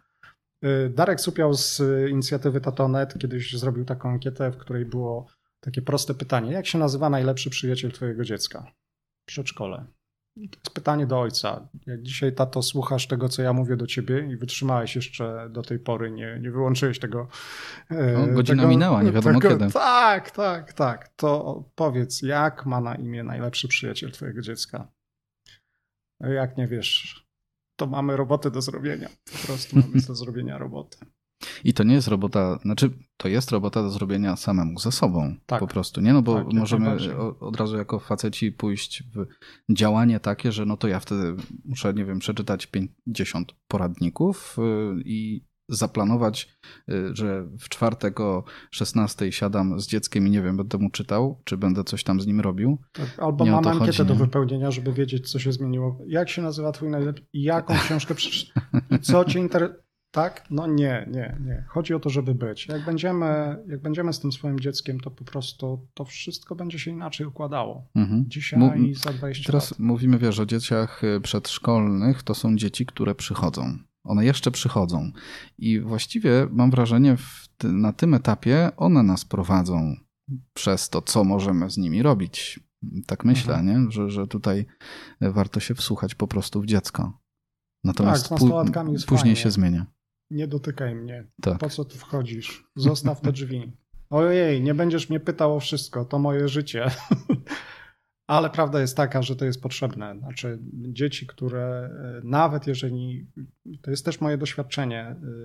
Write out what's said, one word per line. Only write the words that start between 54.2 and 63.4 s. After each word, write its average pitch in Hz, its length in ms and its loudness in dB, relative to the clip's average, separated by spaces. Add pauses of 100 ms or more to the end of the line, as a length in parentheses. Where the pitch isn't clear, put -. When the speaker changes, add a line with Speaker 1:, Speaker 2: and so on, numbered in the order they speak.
Speaker 1:
żeby 123 220 -2
wiedzieć, 131 380 -2
co 135 80 -4
się 131 120 -2
zmieniło. 127 560 -2
Jak 170 220 0
się 175 120 -6
nazywa 151 300 -4
twój 151 180 -6
najlepszy, 147 440 -4
i 147 100 -4
jaką 165 360 0
książkę 156 360 -2
przeczytałeś, - 560 -4 (200)
i - 80 4
co 180 260 4
cię 180 140 0
inter-, 175 340 0 (380)
tak? 170 380 -2
No 160 180 -2
nie, 139 440 0
nie, 123 340 -6
nie. 127 240 -6
Chodzi 165 240 -2
o 160 60 0
to, 147 100 -2
żeby 131 260 0
być. 113 320 -6
Jak 151 180 -6
będziemy, 160 720 0 (100)